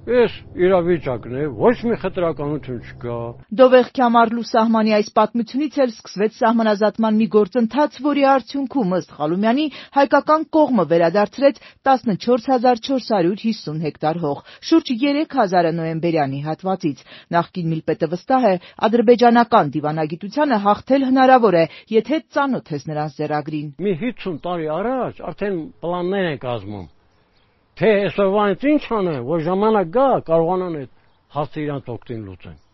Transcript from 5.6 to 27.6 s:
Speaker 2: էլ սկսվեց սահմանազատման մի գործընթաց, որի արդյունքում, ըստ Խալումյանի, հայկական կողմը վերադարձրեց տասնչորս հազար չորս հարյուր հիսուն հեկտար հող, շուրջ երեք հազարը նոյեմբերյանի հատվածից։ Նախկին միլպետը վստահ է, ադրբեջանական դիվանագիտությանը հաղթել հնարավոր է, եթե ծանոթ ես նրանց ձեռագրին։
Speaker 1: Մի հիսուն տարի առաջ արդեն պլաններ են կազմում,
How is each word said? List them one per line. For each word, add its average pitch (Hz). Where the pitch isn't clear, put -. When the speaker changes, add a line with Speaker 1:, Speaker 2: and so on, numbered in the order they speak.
Speaker 2:
էլ 262
սկսվեց -
սահմանազատման 220
մի 226
գործընթաց, 233
որի 285
արդյունքում, 269
ըստ -
Խալումյանի, 208
հայկական 294
կողմը 262
վերադարձրեց 196
տասնչորս 247
հազար 247
չորս 269
հարյուր 196
հիսուն 165
հեկտար 156
հող, 147
շուրջ 330
երեք 285
հազարը 180
նոյեմբերյանի 160
հատվածից։ 156
Նախկին -
միլպետը 160
վստահ 254
է, 190
ադրբեջանական 233
դիվանագիտությանը 170
հաղթել 226
հնարավոր 254
է, 165
եթե 226
ծանոթ 269
ես 147
նրանց 151
ձեռագրին։ 151
Speaker 1:
Մի 196
հիսուն 190
տարի 170
առաջ 214
արդեն 185
պլաններ 180
են 139
կազմում, 104